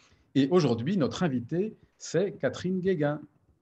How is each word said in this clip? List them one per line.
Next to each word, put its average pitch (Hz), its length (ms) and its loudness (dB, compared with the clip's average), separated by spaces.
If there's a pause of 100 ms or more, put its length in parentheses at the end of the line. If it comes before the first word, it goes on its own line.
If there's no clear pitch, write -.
(340)
Et 139 160 4
aujourd'hui, 147 460 2
notre 180 280 0
invitée, 160 520 -2 (220)
c'est 196 400 -4
Catherine 180 420 -2
Guéguen. 151 400 0 (420)